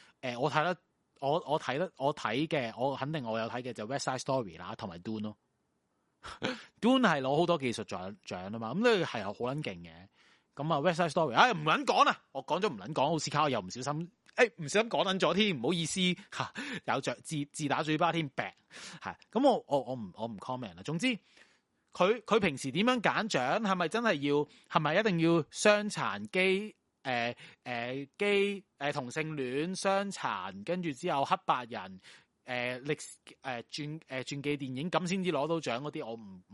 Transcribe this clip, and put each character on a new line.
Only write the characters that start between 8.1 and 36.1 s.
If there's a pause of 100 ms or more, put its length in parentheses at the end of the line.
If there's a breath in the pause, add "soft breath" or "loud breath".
獎
啊
嘛，
咁
呢
係
好
撚
勁 (100)
嘅。 (480 soft breath)
咁
啊，
West
Side
Story，
唉，
唔
撚
講
啦， (100)
我
講
咗
唔
撚
講
奧
斯
卡，
我
又
唔
小
心， (240)
誒，
唔
小
心
講
撚
咗
添，
唔
好
意
思， (320 loud breath)
嚇， (320 loud breath)
有
着，
自，
自
打
嘴
巴
添，
病， (560 loud breath)
係， (160)
咁
我，
我，
我
唔，
我
唔
comment
啦。
總
之， (840 soft breath)
佢，
佢
平
時
點
樣
揀
獎，
係
咪
真
係
要， (200 loud breath)
係
咪
一
定
要
傷
殘、
基， (280)
呃， (280 loud breath)
呃， (100)
基， (160)
呃，
同
性
戀、
傷
殘，
跟
住
之
後
黑
白
人， (440 loud breath)
呃，
歷
史， (240)
呃，
傳，
呃，
傳
記
電
影，
咁
先
至
攞
到
獎
嗰
啲，
我